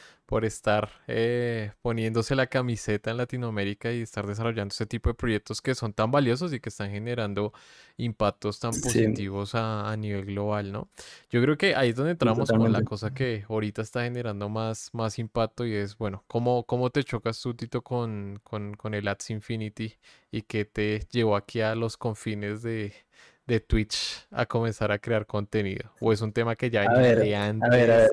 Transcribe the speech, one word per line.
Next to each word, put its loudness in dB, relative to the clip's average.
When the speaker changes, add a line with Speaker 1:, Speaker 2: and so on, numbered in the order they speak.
Speaker 1:
por 0
estar, 0
eh, -2
poniéndose 0
la 4
camiseta -2
en -4
Latinoamérica -4
y -4
estar -6
desarrollando -2
ese -4
tipo -2
de -2
proyectos -2
que 0
son -6
tan 0
valiosos 2
y -6
que -10
están -8
generando -4
impactos -2
tan -4
Speaker 2:
Sí. -4
Speaker 1:
positivos 2
a, -2
a -2
nivel -4
global, -2
¿no? -8
Yo 4
creo 4
que 2
ahí 4
es -2
donde 0
Speaker 2:
Sí, 0
Speaker 1:
entramos 2
con 6
la 6
Speaker 2:
totalmente. 2
Speaker 1:
cosa -6
que -2
ahorita -2
está -4
generando -4
más, -4
más -4
impacto -2
y -2
es, -4
bueno, -6
¿cómo, 0
cómo 0
te 0
chocas -4
tú, -6
Tito, -6
con, -6
con, -8
con -8
el -2
Axie -4
Infinity -6
y -4
qué -2
te -2
llevó 2
aquí -4
a 0
los -4
confines -6
de, -6
de 2
Twitch -2
a -2
comenzar -2
a 0
crear -2
contenido? -4
¿O 4
es 0
un -4
tema 0
que -2
ya 2
Speaker 2:
A 4
Speaker 1:
venía 8
Speaker 2:
ver, 6
Speaker 1:
de 4
Speaker 2:
a 0
Speaker 1:
antes? 0
Speaker 2:
ver, 8
a 8
ver. 10